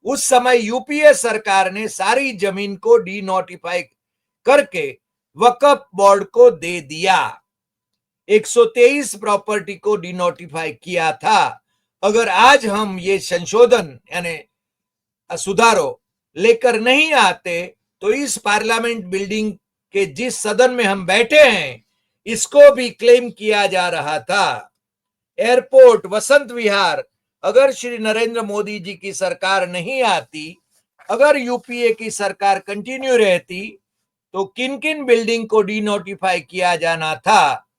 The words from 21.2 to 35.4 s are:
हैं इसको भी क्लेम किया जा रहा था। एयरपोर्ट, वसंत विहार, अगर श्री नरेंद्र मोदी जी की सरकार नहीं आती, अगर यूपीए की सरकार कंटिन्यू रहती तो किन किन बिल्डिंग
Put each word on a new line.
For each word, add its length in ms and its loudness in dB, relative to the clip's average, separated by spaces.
हैं 420 0
इसको 480 6
भी 160 -4
क्लेम 400 2
किया 360 -2
जा 220 -2
रहा 300 -6
था। 540 -4
एयरपोर्ट, 680 6
वसंत 460 0
विहार, 520 -2
अगर 280 2
श्री 260 -10
नरेंद्र 440 -4
मोदी 360 -8
जी 160 -14
की 180 -14
सरकार 560 -4
नहीं 340 -6
आती, 540 -4
अगर 260 2
यूपीए 560 -4
की 180 -8
सरकार 480 -2
कंटिन्यू 580 -6
रहती 600 -2
तो 120 -4
किन 340 -8
किन 260 -6
बिल्डिंग 440 0